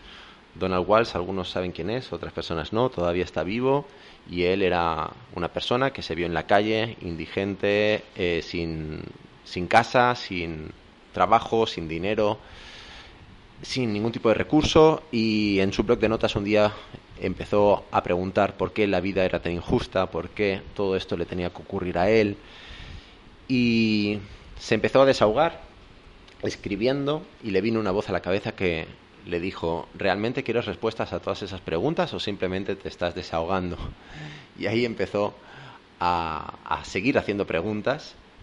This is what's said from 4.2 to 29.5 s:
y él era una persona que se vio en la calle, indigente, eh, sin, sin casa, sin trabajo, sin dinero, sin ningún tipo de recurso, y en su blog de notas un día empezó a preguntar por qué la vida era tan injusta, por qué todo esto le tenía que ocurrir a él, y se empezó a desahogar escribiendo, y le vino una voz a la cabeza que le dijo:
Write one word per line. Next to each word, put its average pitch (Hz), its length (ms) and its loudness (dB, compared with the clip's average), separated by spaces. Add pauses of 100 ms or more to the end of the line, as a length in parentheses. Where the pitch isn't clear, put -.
y 87 140 0
él 95 200 2
era 85 480 2 (220)
una 87 140 -4
persona 131 460 0
que - 80 -10
se - 120 -6
vio 120 120 -2
en 85 80 -2
la 80 120 -2
calle, 110 540 2
indigente, 101 1040 0 (140)
eh, 87 260 0
sin, 80 580 -6 (440)
sin 90 220 -6
casa, 123 480 4
sin 82 560 -8 (420)
trabajo, 110 540 2
sin 82 200 -8
dinero, 104 520 0 (1200)
sin 123 320 -2
ningún 107 180 0
tipo 117 180 0
de 104 60 6
recurso, 156 760 6
y 107 480 4
en 95 120 4
su 110 120 0
blog 110 160 2
de 104 100 2
notas 110 260 0
un 101 80 0
día 104 280 4 (500)
empezó 98 720 2
a 101 100 2
preguntar 92 560 0
por 92 160 -2
qué 107 140 2
la 95 120 2
vida 95 240 0
era 87 160 0
tan 87 120 -4
injusta, 92 560 0
por 82 240 -6
qué 98 300 0 (120)
todo 98 220 0
esto 92 200 -2
le 85 100 -2
tenía 87 260 -4
que - 100 -16
ocurrir 90 380 -4
a 92 100 4
él, 107 260 4 (1120)
y 113 680 2 (400)
se - 160 -2
empezó 113 300 6
a - 20 10
desahogar 131 560 4 (800)
escribiendo, 139 840 -2 (200)
y 113 80 -4
le 92 100 4
vino 113 180 2
una 104 120 0
voz 101 180 0
a 98 40 0
la 85 80 0
cabeza 98 320 -2
que 85 340 -2 (380)
le 87 160 -2
dijo: 85 520 -4